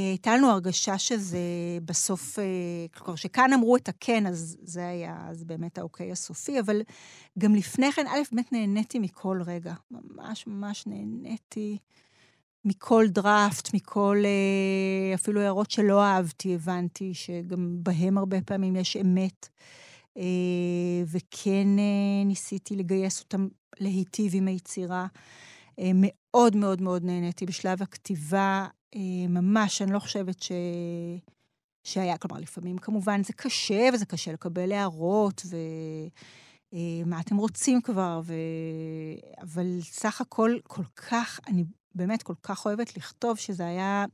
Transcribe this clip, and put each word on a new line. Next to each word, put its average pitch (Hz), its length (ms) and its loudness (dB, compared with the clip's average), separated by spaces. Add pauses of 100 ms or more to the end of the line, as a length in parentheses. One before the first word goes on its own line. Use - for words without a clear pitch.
(100)
הייתה 220 260 4
לנו 262 140 8
הרגשה 190 480 0
שזה 190 400 -2 (460)
בסוף, - 540 -4
אה, 208 60 -2 (540)
כלומר, 165 180 -8
שכאן 254 360 4
אמרו 247 240 6
את - 120 0
הכן, 214 380 0
אז 165 360 -4
זה 175 260 -8
היה, 165 420 -8
אז 165 140 -12
באמת 165 340 -8
האוקיי 175 340 -8
הסופי, 240 480 -4
אבל 208 220 2 (560)
גם 208 160 6
לפני 254 380 2
כן, 294 140 0
א', 277 140 0 (120)
באמת 240 200 -2
נהניתי 220 460 0
מכל 190 480 -2
רגע. 170 280 -8 (160)
ממש, - 560 -14
ממש 202 400 -8
נהניתי 214 920 -8 (840)
מכל 220 440 6
דראפט, 202 680 2
מכל, 202 500 2
אה, 190 920 2
אפילו 208 260 0
הערות 202 300 0
שלא 202 320 6
אהבתי, 185 520 2
הבנתי 175 600 -4
שגם 175 680 -4
בהם 180 360 2
הרבה 190 220 0
פעמים 190 360 0
יש 185 200 -2
אמת. 190 520 2 (680)
אה, 190 60 -8 (840)
וכן, 196 720 2
אה, 202 460 2
ניסיתי 196 520 -2
לגייס 190 440 0
אותם 190 280 -2 (320)
להיטיב 190 540 0
עם 190 140 2
היצירה. 180 580 -4 (720)
אה, 185 160 2
מאוד, 208 640 6
מאוד, 190 260 2
מאוד 180 220 0
נהניתי 175 420 -2
בשלב 185 360 -2
הכתיבה, 190 840 -2 (300)
אה, 185 320 -4
ממש, 196 540 2
אני 196 100 0
לא 202 60 2
חושבת 190 440 -6
ש-, - 100 -8 (1300)
שהיה, 180 340 -2
כלומר, 151 220 -8
לפעמים 180 380 -8
כמובן 202 440 0
זה - 100 -4
קשה, 233 640 2
וזה 214 120 0
קשה 165 260 -6
לקבל 180 400 -4
הערות, 196 760 0
ו-, 175 100 -10 (1160)
אה, 170 320 -4
מה 170 140 -2
אתם 202 160 0
רוצים 240 440 2
כבר, 185 440 0
ו-, 165 80 -8 (1120)
אבל 180 400 -4
סך - 380 -4
הכל 233 440 2
כל - 200 -8 (120)
כך, - 520 -4
אני 180 160 2 (300)
באמת 190 280 -2
כל 175 200 -10
כך 196 240 -8
אוהבת 214 300 -4
לכתוב, 226 400 -4
שזה 180 300 -6
היה 190 480 0